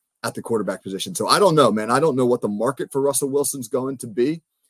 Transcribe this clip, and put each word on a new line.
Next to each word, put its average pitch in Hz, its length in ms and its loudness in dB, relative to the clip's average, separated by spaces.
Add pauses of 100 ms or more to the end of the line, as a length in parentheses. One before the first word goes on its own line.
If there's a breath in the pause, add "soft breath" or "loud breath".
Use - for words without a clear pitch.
(220)
at 117 120 -6
the 107 80 -10
quarterback 101 400 -4
position. 95 320 -8
So 101 140 -2
I 151 100 6
don't 185 160 6
know, 127 180 6
man. 107 180 -2
I 131 100 2
don't 151 160 2
know 131 100 2
what 120 160 2
the 107 60 -2
market 117 440 -4
for 139 80 -2
Russell 139 300 -2
Wilson's 139 380 -2
going 131 300 -4
to 127 80 -12
be. 123 360 -2 (280)